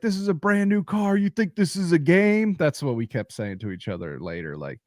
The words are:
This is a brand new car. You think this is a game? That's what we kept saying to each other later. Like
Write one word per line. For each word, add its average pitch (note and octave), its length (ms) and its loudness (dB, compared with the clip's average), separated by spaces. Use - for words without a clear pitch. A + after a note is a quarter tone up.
This G#3+ 140 0
is G3 120 -4
a G3+ 60 2
brand G3+ 360 2
new G#3 140 4
car. G3+ 320 0
You G3+ 140 2
think G#3+ 260 -2
this F#3+ 200 2
is F#3+ 160 -2
a E3+ 80 6
game? G#3 580 4
That's D3+ 240 0
what C3+ 140 -2
we A2+ 100 -2
kept A2 280 -6
saying G2+ 260 -6
to G#2 120 -8
each F2+ 160 -10
other F2 320 -8
later. E2 380 -10
Like C#2 300 -12